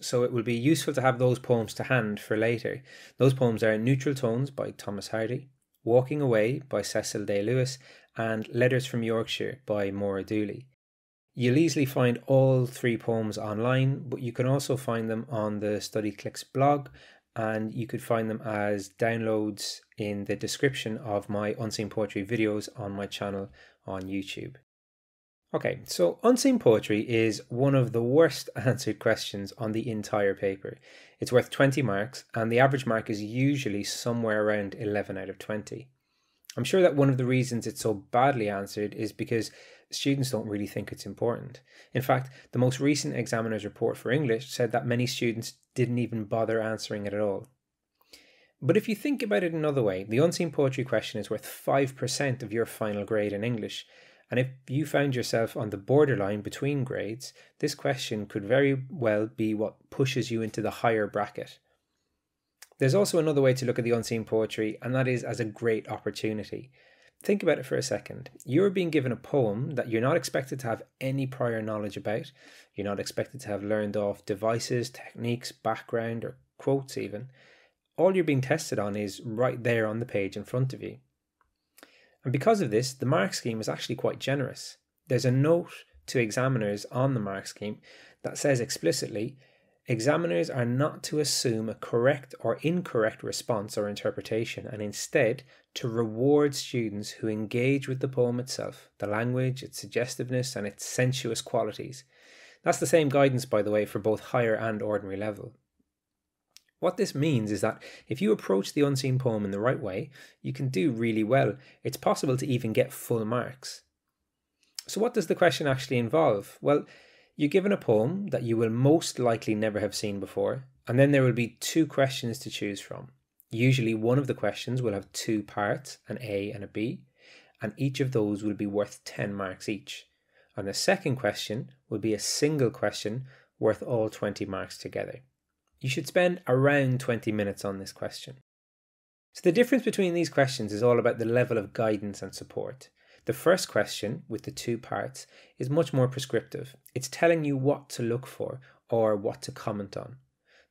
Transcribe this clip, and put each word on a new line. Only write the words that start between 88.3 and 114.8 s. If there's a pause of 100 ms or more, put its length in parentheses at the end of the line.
says
explicitly, (500)
"Examiners
are
not
to
assume
a
correct
or
incorrect
response
or
interpretation,
and
instead (300)
to
reward
students
who
engage
with
the
poem
itself, (100)
the
language,
its
suggestiveness,
and
its
sensuous
qualities." (580)
That's
the
same
guidance,
by
the
way,
for
both
higher
and
ordinary
level. (1200)
What
this
means
is
that (280)
if
you
approach
the
unseen
poem
in
the
right
way, (320)
you
can
do
really
well. (260)
It's
possible
to
even
get
full
marks. (1000)